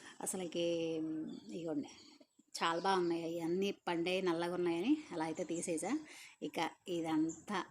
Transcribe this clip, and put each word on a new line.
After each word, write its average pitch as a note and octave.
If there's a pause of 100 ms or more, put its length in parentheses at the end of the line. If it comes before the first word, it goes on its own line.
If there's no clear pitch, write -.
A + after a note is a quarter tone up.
(220)
అసలుకి. F3 (840)
ఇగోండి D#3+ (760)
చాలా E3+
బాగున్నాయి, E3+
అన్నీ F3+
పండే F3+
నల్లగా F3
ఉన్నాయని F3+ (140)
అలా E3
అయితే E3
తీసేసా. F3 (440)
ఇక D#3+ (180)
ఇదంతా E3